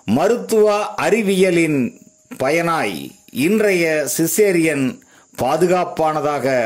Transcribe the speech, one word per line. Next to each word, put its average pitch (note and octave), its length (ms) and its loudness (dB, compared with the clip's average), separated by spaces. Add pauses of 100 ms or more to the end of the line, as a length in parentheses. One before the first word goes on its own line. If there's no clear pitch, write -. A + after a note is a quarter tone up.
மருத்துவ G3 580 2 (320)
அறிவியலின் F3+ 840 2 (580)
பயனாய் D3+ 600 -2 (400)
இன்றைய F#3+ 480 0 (240)
சிசேரியன் E3 760 0 (480)
பாதுகாப்பானதாக D#3 1120 0 (200)